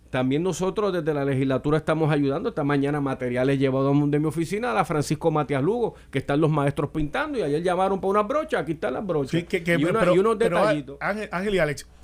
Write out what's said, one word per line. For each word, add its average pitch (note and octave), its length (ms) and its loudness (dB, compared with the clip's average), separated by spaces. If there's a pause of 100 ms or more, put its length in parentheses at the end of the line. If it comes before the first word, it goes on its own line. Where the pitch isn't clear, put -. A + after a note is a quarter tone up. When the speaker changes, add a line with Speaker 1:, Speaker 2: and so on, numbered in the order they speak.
(100)
Speaker 1:
También C3 320 0
nosotros F#3 480 -2
desde D#3+ 220 -2
la C#3+ 100 -2
legislatura C#3 540 2
estamos D#3 340 2
ayudando. D3 380 0
Esta E3 160 -4
mañana C#3+ 340 2
materiales C3 600 0
llevados C3+ 360 2 (160)
de D3 80 2
mi D3+ 80 2
oficina F3 440 -2
a A3+ 40 -2
la G3 120 2
Francisco D#3+ 440 0
Matías C#3+ 320 0
Lugo, G#3+ 320 0 (160)
que C#3 80 -4
están C#3+ 220 0
los D#3 100 4
maestros C#3+ 400 0
pintando, B3+ 480 -4
y G3+ 40 -2
ayer D3 200 0
llamaron F#3 380 0
pa' F#3+ 80 -2
unas G#3 180 2
brochas, C4 360 -2
aquí D3 100 -4
están A3 220 -4
las A#3+ 120 -6
brochas. D3 260 -2
Speaker 2:
Sí, E3+ 100 0
que, F3 200 -4
que, E3+ 160 0
Speaker 1:
Y C#3+ 60 2
una, G3 160 2
Speaker 2:
pero, F3+ 140 4
Speaker 1:
y F3 40 6
unos A3 200 2
Speaker 2:
pero, F3 200 2
Speaker 1:
detallitos. D3 420 0
Speaker 2:
Ángel, G3+ 300 -4
Ángel F#3+ 260 -2
y - 20 4
Alex, D3 280 0 (160)